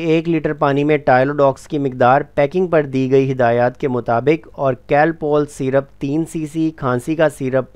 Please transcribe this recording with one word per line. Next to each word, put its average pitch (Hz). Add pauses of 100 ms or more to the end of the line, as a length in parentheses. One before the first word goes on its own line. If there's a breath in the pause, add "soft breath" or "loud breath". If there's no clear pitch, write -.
एक 160
लीटर 156
पानी 143
में 151
टाइलोडॉक्स 139
की 156
मिकदार 127 (120)
पैकिंग 175
पर 156
दी 131
गई 135
हिदायत 123
के 147
मुताबिक 123
और 135 (160)
कैलपोल 147
सिरप 139 (120)
तीन 151
सीसी, 160
खांसी 131
का 156
सिरप 131